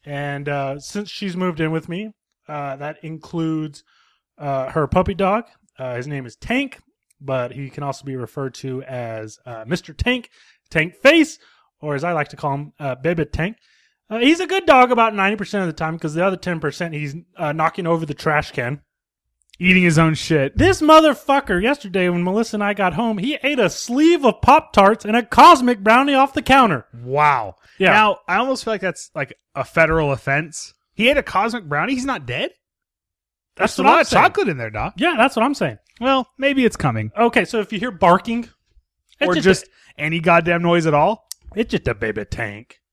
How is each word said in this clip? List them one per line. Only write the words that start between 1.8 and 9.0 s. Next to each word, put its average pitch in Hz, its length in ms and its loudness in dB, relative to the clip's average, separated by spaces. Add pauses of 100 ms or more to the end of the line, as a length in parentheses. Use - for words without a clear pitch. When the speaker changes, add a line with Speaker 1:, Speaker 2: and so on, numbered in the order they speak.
Speaker 1:
me, 208 220 -10 (360)
uh, 143 280 -10
that 147 280 -12
includes, 160 800 -8 (540)
uh, 135 340 -6
her 151 160 -2
puppy 185 260 0
dog. 196 320 -2 (340)
Uh, 127 160 -8
his 127 120 -8
name 143 180 -8
is 117 100 -18
Tank, 262 440 -6 (420)
but 131 300 -4
he 139 180 -12
can 147 140 -12
also 139 220 -10
be 135 100 -8
referred 127 400 -8
to 131 280 -10
as, 113 600 -12